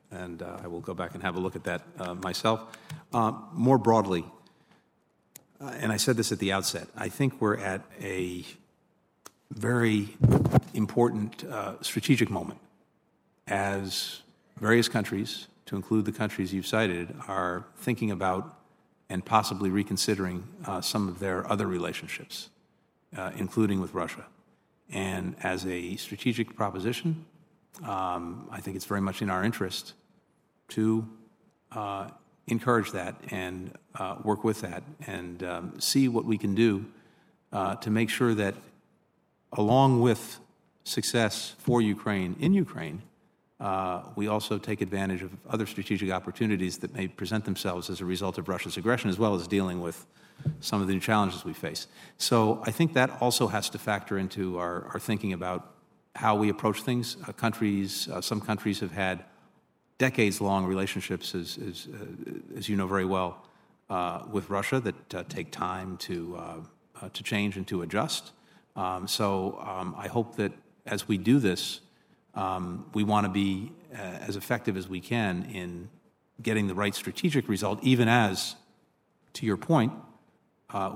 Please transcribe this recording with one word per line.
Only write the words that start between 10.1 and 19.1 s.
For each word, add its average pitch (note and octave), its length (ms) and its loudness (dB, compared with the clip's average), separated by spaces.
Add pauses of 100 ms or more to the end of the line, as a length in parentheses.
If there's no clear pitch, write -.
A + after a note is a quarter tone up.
important, G#2+ 720 2
uh, G#2 360 -6
strategic A2+ 480 2
moment E2+ 300 -6 (880)
as G2 760 -2 (380)
various A2+ 300 6
countries, G#2+ 580 -2 (200)
to G2 100 -4
include G#2+ 260 4
the G#2 80 0
countries G#2 420 -2
you've F#2 140 -2
cited, F2+ 480 0 (120)
are F2+ 380 -2 (120)
thinking A2+ 340 0
about F#2+ 460 -2 (500)
and F2+ 160 -4